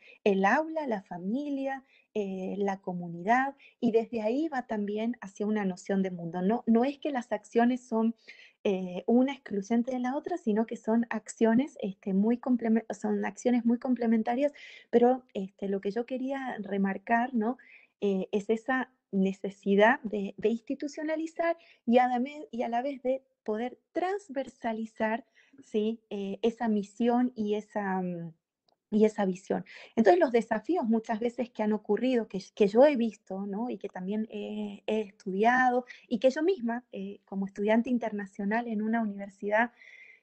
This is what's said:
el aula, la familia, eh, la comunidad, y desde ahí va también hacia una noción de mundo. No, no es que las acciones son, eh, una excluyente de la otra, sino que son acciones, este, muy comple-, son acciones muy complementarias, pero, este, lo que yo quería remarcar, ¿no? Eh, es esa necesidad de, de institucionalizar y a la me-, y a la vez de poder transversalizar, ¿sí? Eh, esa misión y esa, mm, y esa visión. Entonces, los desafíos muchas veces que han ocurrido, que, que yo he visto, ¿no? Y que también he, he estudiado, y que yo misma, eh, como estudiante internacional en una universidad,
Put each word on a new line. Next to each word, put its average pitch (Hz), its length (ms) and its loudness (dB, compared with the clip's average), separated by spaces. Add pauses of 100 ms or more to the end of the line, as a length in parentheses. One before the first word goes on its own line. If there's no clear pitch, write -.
(240)
el 190 220 4
aula, 311 400 2
la 214 160 -4
familia, 269 840 -6 (300)
eh, 190 460 -4
la 196 200 0
comunidad, 180 760 -2 (240)
y 240 120 2
desde 220 300 0
ahí 262 280 -2
va 262 180 -6
también 214 520 -4
hacia 202 280 -6
una 214 180 0
noción 190 380 -2
de 190 80 -2
mundo. 175 320 -6
No, 220 240 2
no 226 180 4
es 285 140 -4
que 311 120 -4
las 247 200 -4
acciones 240 500 0
son, 226 340 0 (480)
eh, 185 440 -2
una 254 260 4
excluyente 233 580 -2
de 254 80 -4
la 247 160 -2
otra, 302 220 -6
sino 220 300 0
que 226 100 -8
son 233 320 0
acciones, 226 720 0
este, 196 320 -6
muy 214 240 2
comple-, 233 560 0
son 208 320 -2
acciones 233 400 0
muy 233 140 2
complementarias, 240 760 0 (380)
pero, 247 320 6 (100)
este, 196 340 -8
lo 196 140 -2
que 196 80 -4
yo 233 160 -4
quería 262 540 -6
remarcar, 196 760 -2
¿no? 233 240 0 (420)
Eh, 190 320 -2
es 202 200 -2
esa 254 400 -2 (200)
necesidad 196 920 2
de, 202 340 -6
de 214 120 0
institucionalizar 311 1080 -4 (280)
y 233 120 6
a 247 100 6
la 247 120 0
me-, 294 320 -6
y 233 100 -6
a 233 80 -4
la 233 140 -2
vez 277 200 -6
de 262 200 -2 (200)
poder 226 360 -6 (120)
transversalizar, 254 1300 -4 (380)
¿sí? 220 360 -2 (100)
Eh, 196 320 -6
esa 233 260 0
misión 233 680 2
y 208 200 -2
esa, 202 460 -4
mm, 170 320 -6 (580)
y 214 140 6
esa 214 200 0
visión. 185 400 -4 (300)
Entonces, 349 240 6
los 302 120 4
desafíos 233 540 0
muchas 220 340 0
veces 240 300 -4
que - 140 -6
han 214 100 2
ocurrido, 214 540 0
que, 185 140 -6 (140)
que 208 120 4
yo 226 180 8
he 302 100 6
visto, 202 500 -4
¿no? 208 240 -6
Y 226 80 -8
que 196 120 -10
también 208 420 -6
he, 208 560 -8
he 214 140 0
estudiado, 247 840 2 (220)
y 240 120 -2
que 262 100 6
yo 302 140 -2
misma, 247 480 0
eh, 202 340 -10
como 196 200 -6
estudiante 214 440 0
internacional 214 800 -4
en 214 140 -4
una 220 200 0
universidad, 202 720 -2 (520)